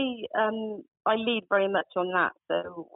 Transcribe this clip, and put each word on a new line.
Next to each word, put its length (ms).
um, 440
I 120
lead 320
very 180
much 300
on 160
that. 180
So 500